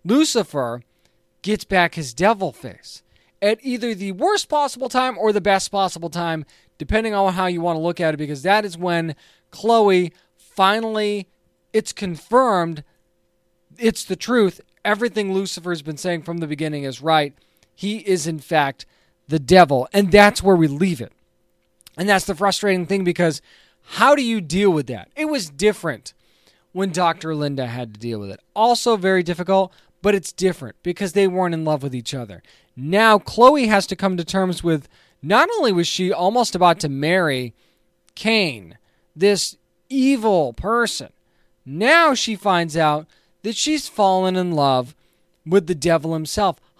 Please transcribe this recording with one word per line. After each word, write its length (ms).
Lucifer 760
gets 220
back 300
his 200
devil 380
face 500
at 220
either 320
the 180
worst 360
possible 400
time 300
or 140
the 80
best 300
possible 400
time, 340
depending 360
on 200
how 120
you 140
wanna 200
look 200
at 140
it, 20
because 260
that 220
is 120
when 380
Chloe 600
finally, 920
it's 200
confirmed, 920
it's 260
the 120
truth. 440
Everything 480
Lucifer's 500
been 140
saying 260
from 160
the 80
beginning 380
is 180
right. 320
He 240
is, 280
in 120
fact, 480
the 100
devil. 540
And 180
that's 320
where 140
we 120
leave 320
it. 120
And 120
that's 160
the 100
frustrating 520
thing, 180
because 360
how 320
do 80
you 180
deal 300
with 180
that? 280
It 100
was 240
different 640
when 180
Doctor 440
Linda 320
had 280
to 60
deal 180
with 120
it. 100
Also 420
very 260
difficult, 500
but 120
it's 180
different 500
because 300
they 160
weren't 260
in 100
love 180
with 120
each 200
other. 280
Now 440
Chloe 500
has 200
to 80
come 200
to 80
terms 400
with, 240
not 340
only 140
was 160
she 260
almost 440
about 240
to 80
marry 640
Kane, 600
this 420
evil 640
person, 600
now 480
she 220
finds 420
out 300
that 120
she's 340
fallen 460
in 180
love 440
with 200
the 80
devil 400
himself. 440